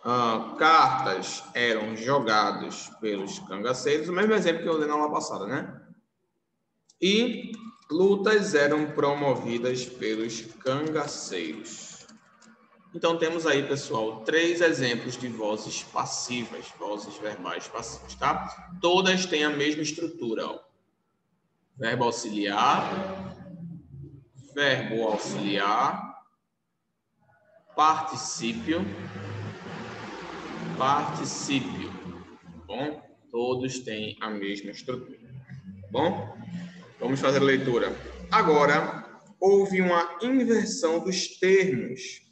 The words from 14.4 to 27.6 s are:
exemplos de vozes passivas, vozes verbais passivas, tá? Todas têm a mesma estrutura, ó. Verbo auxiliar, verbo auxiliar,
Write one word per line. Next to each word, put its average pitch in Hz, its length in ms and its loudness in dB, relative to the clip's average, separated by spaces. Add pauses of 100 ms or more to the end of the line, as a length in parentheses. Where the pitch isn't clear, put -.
exemplos 127 560 2
de 127 100 -8
vozes 110 560 -6
passivas, - 840 -6 (140)
vozes 101 380 -6
verbais 90 500 -8
passivas, - 480 -12
tá? - 540 -4 (120)
Todas 185 440 4
têm 151 180 0
a 151 60 2
mesma 151 340 0
estrutura, 113 640 -4
ó. - 120 -8 (1160)
Verbo 120 280 0
auxiliar, 127 1300 0 (1200)
verbo 113 520 2
auxiliar, 101 1080 0 (1600)